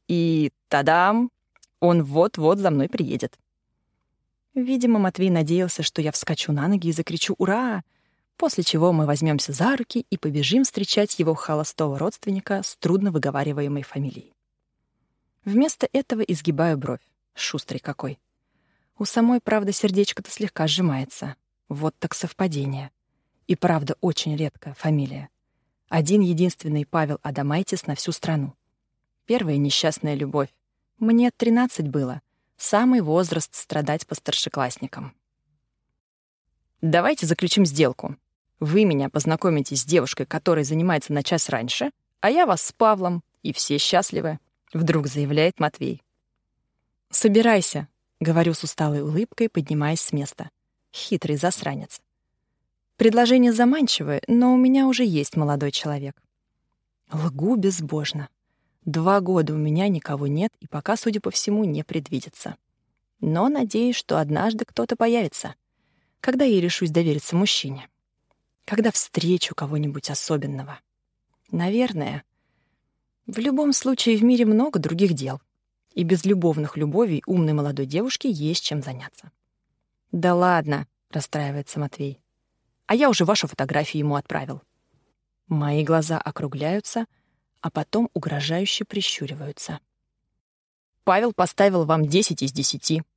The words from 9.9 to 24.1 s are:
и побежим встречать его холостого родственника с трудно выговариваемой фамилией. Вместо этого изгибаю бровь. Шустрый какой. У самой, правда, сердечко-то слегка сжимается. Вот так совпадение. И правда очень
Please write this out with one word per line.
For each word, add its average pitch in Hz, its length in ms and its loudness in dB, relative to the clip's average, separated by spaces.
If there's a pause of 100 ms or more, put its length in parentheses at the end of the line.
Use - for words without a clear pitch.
и 190 80 -4
побежим 151 460 0
встречать - 560 -2
его 160 160 2
холостого 151 640 -4
родственника 196 640 -4
с - 120 -6
трудно 190 360 0
выговариваемой 143 720 -2
фамилией. - 500 -8 (1120)
Вместо 247 480 2
этого 254 280 -2
изгибаю 165 540 0
бровь. 123 320 -6 (280)
Шустрый - 440 -8
какой. - 400 -10 (800)
У 208 80 -4
самой, 233 360 2
правда, 208 300 0
сердечко-то 196 600 0
слегка 190 340 -4
сжимается. 147 720 -2 (340)
Вот 151 300 -4
так - 160 -4
совпадение. 139 760 -4 (560)
И 180 100 0
правда 160 460 0
очень 160 340 -2